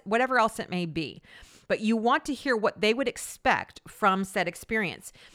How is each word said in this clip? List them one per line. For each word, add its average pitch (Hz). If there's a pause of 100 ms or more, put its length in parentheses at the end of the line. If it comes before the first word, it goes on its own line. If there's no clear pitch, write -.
whatever 247
else 220
it -
may 180
be. 151 (460)
But 196
you 220
want 240
to 302
hear 247
what 208
they 208
would 262
expect -
from 196
said 185
experience. 180 (240)